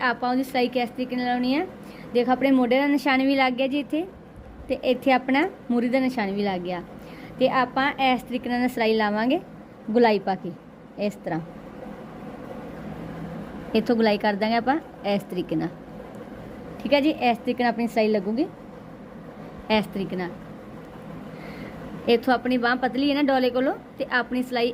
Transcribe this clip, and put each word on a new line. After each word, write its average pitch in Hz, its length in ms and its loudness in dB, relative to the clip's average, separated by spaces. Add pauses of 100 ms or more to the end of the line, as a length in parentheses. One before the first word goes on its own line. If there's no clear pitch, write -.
ਆਪਾਂ 247 280 0
ਉਹਦੀ 254 140 2
ਸਿਲਾਈ 254 240 2
ਕਿਸ 247 220 0
ਤਰੀਕੇ 247 260 -4
ਨਾਲ 247 100 0
ਲਾਉਣੀ 247 300 2
ਆ। 349 100 2 (480)
ਦੇਖੋ, 233 180 4
ਆਪਣੇ 262 200 4
ਮੋਢੇ 254 280 6
ਦਾ 285 80 4
ਨਿਸ਼ਾਨ 277 380 4
ਵੀ 277 100 4
ਲੱਗ 262 180 4
ਗਿਆ 262 140 0
ਜੀ 277 120 0
ਇੱਥੇ, 311 260 -2 (640)
ਤੇ 254 160 -2
ਇੱਥੇ 254 280 4
ਆਪਣਾ 262 300 4 (300)
ਮੂਰੀ 240 180 2
ਦਾ 262 100 4
ਨਿਸ਼ਾਨ 254 320 0
ਵੀ 202 120 0
ਲੱਗ 190 180 0
ਗਿਆ। 175 200 -4 (580)
ਤੇ 254 120 6
ਆਪਾਂ 262 400 2 (120)
ਇਸ 254 180 4
ਤਰੀਕੇ 247 280 -6
ਨਾਲ 247 180 2
ਸਿਲਾਈ 233 260 2
ਲਾਵਾਂਗੇ, 220 460 2 (520)
ਗੋਲਾਈ 220 280 6
ਪਾ 190 160 -2
ਕੇ, 180 160 -8 (480)
ਇਸ 202 160 -2 (100)
ਤਰ੍ਹਾਂ 165 140 -2 (2250)
ਇੱਥੋਂ 226 200 2
ਗੋਲਾਈ 220 220 4
ਕਰ 208 160 2
ਦਾਂਗੇ 214 220 0
ਆਪਾਂ 247 220 2 (280)
ਇਸ 202 180 0
ਤਰੀਕੇ 180 320 -4
ਨਾਲ। 160 140 0 (1120)
ਠੀਕ 240 140 0
ਹੈ 285 80 8
ਜੀ, 294 80 6
ਇਸ 240 280 4
ਤਰੀਕੇ 247 260 0
ਨਾਲ 233 100 4
ਆਪਣੀ 233 140 0
ਸਿਲਾਈ 220 200 4
ਲੱਗੂਗੀ, 214 400 2 (1200)
ਇਸ 214 140 4
ਤਰੀਕੇ 196 300 -4
ਨਾਲ। 180 160 -4 (1800)
ਇੱਥੋਂ 233 260 4
ਆਪਣੀ 247 240 2
ਬਾਂਹ 240 200 2
ਪਤਲੀ 262 320 0
ਹੈ 277 60 4
ਨਾ 294 80 4
ਡੋਲੇ 254 260 4
ਕੋਲੋਂ, 262 240 2 (240)
ਤੇ 285 140 -4
ਆਪਣੀ 247 320 0
ਸਿਲਾਈ 240 300 0